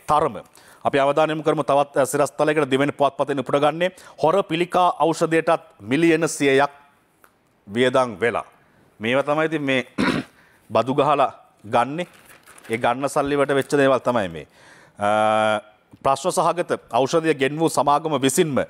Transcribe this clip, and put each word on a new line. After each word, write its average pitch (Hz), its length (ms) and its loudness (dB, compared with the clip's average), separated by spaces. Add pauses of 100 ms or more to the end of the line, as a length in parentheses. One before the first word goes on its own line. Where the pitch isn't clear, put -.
තරම. 151 280 0 (480)
අපි - 160 0
අවධානය 147 320 2
යොමු 156 120 -6
කරමු 151 200 0
තවත්, 143 340 0
අ, 135 80 4
සිරස්තලයකට. 147 640 0
දිවෙන 135 220 0
පුවත්පතෙන් 139 480 -2
උපුටගන්නේ 147 520 0 (320)
හොර 180 200 2
පිළිකා 175 440 0 (120)
ඖෂධයටත් 160 640 0 (180)
මිලියන 160 460 2
සියයක් 139 460 2 (960)
වියදම් 123 520 0
වෙලා. 101 260 -2 (540)
මේවා 123 240 0
තමයි 147 220 -2
ඉතින් 156 160 -4
මේ 135 200 -2 (480)
<clears throat> - 440 -18
බදු 117 200 0
ගහලා 143 380 2 (340)
ගන්නෙ. 123 420 -2 (640)
ඒ 113 80 -2
ගන්න 127 320 -2
සල්ලි 143 260 -2
වලට 143 200 0
වෙච්ච 135 160 -2
දේවල් 135 280 4
තමයි 117 300 -2
මේ. 80 180 -14 (520)
අ, 104 100 0 (920)
ප්‍රශ්න 135 280 0
සහගත 170 400 -2 (200)
ඖෂධය 156 420 0
ගෙන් 139 260 -2
වූ 160 100 2
සමාගම 147 500 0
විසින්ම 135 380 0 (120)